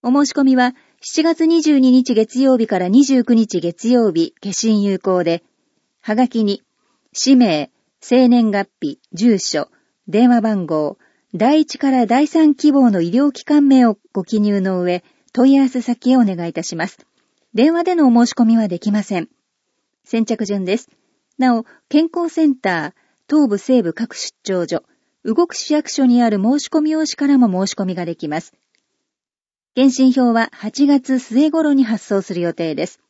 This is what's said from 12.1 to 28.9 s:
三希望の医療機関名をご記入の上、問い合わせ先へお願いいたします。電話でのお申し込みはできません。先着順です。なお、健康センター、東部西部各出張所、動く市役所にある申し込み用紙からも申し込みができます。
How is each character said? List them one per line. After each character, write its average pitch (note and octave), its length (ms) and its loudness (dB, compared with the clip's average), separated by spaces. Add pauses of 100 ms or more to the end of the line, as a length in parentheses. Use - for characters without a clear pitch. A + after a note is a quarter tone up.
三 D#4 260 2
希 D4+ 160 2
望 C4 220 4
の F#3 80 -2
医 E3+ 80 -2
療 C4 240 0
機 - 120 -18
関 D4 220 2
名 C4 200 4
を G#3+ 120 0 (140)
ご F#3+ 100 -6
記 G#3+ 180 -4
入 G#3 200 0
の F#3 200 -2
上、 F3+ 220 -4 (300)
問 C4 180 4
い C4+ 80 4
合 C#4 40 4
わ C4 80 2
せ B3+ 100 -6
先 B3 300 -4
へ C4 80 4
お A#3+ 80 4
願 F3 200 -6
い E3+ 40 -6
い - 20 -16
た E3 100 -8
し - 140 -10
ま E3 100 -6
す。 - 200 -18 (480)
電 C#4+ 180 2
話 E4+ 120 -2
で F4+ 100 -2
の D#4 120 2
お B3 40 4
申 A#3+ 160 4
し - 80 -8
込 B3 100 0
み A3+ 140 4
は G#3+ 100 -2
で F3 100 -6
き G3+ 140 -4
ま G#3 100 -2
せ F#3+ 160 -6
ん。 - 120 -8 (760)
先 A3+ 220 -4
着 A3+ 180 -4
順 G3 220 -6
で G3 100 -2
す。 - 140 -10 (480)
な B3+ 180 2
お、 A3+ 80 -6 (240)
健 D#4+ 260 0
康 E4+ 140 -4
セ D#4+ 180 -2
ン C#4 80 2
タ F3 380 -6 (380)
ー、 D4 40 -2
東 D4 140 2
部 G3+ 80 -2
西 B3 260 0
部 E3 120 -4
各 - 200 -8
出 - 280 -14
張 F3+ 260 -4
所、 E3 140 -6 (420)
動 D#4 220 0
く - 80 -18
市 - 180 -6
役 D4+ 160 -2
所 C#4 160 -2
に A#3+ 180 4
あ A#3 60 2
る G#3+ 80 -2
申 A#3+ 240 0
し - 60 -12
込 D#4 160 -2
み D4+ 80 -2
用 D#4 160 -2
紙 - 60 -8
か C#4+ 160 -4
ら C#4+ 100 2
も G3 280 0
申 - 40 -6
し - 40 -12
込 F#3+ 120 -6
み F#3 80 -6
が F3+ 100 -8
で E3+ 100 -8
き E3 140 -12
ま D3+ 140 -6
す。 - 100 -20 (1200)